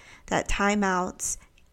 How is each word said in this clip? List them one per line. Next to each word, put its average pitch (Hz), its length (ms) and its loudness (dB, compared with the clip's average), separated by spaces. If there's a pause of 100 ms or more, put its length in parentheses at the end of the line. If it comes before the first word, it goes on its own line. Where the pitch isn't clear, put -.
(280)
that - 200 0
timeouts 196 880 0 (360)